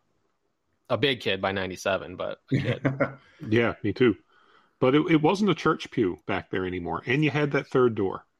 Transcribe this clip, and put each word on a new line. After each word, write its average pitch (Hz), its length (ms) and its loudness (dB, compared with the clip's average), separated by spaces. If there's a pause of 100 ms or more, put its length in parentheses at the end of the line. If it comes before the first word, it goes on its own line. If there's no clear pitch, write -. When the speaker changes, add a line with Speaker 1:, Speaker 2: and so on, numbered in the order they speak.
(880)
Speaker 1:
A 117 80 0
big 131 240 0
kid 95 200 -2
by 95 120 0
ninety-seven, 92 640 -4
but - 220 -8 (140)
a 131 80 0
kid. - 240 -4
Speaker 2:
<laughs> - 640 -6
Speaker 3:
Yeah, 113 340 2
me 101 100 -2
too. 120 220 4 (640)
But 131 160 4
it, 151 140 4
it 156 120 4
wasn't 190 280 2
a 160 60 2
church - 360 0
pew 92 360 0
back 92 240 -4
there 95 140 -2
anymore. 87 400 -4
And 143 180 0
you 143 80 2
had 143 200 0
that 139 160 -2
third 123 280 2
door, 98 300 -4 (140)